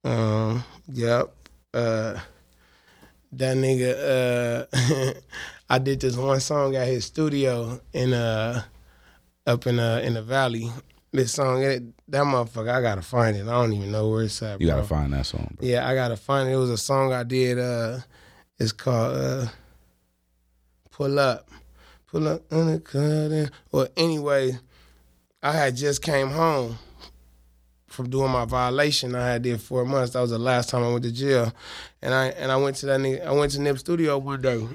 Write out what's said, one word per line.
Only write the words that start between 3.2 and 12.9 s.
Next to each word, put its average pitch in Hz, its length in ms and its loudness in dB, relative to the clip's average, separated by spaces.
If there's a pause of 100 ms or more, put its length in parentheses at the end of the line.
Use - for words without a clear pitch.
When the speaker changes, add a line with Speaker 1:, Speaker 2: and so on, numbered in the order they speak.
Speaker 1:
that 131 240 0
nigga, 127 1160 0
uh, 131 400 0 (300)
<laughs> - 260 -14
I 127 80 4
did 131 220 0
this 127 160 0
one 135 240 2
song 139 360 0
at 127 100 0
his 123 200 -2
studio 131 760 -2 (120)
in, 127 200 0
uh, 117 500 0 (840)
up 120 200 0
in, 120 120 2
uh, 117 260 2
in 120 100 0
the 113 80 -4
valley. 120 480 -2 (420)
This 127 200 0
song, 131 300 0
it, 131 200 0 (260)
that 143 160 0
motherfucker, 120 460 0
I 127 120 2
gotta 101 200 0